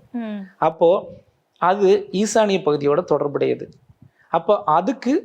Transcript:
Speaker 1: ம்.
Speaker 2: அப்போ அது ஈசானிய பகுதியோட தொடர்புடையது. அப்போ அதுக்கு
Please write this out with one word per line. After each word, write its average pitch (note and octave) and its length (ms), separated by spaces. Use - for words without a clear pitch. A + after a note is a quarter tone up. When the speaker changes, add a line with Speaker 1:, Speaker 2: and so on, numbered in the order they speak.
Speaker 1:
ம். A3 280
Speaker 2:
அப்போ E3 320
அது F#3+ 260
ஈசானிய G#3 480
பகுதியோட D3 440
தொடர்புடையது. C#3 600
அப்போ F3 240
அதுக்கு F#3+ 480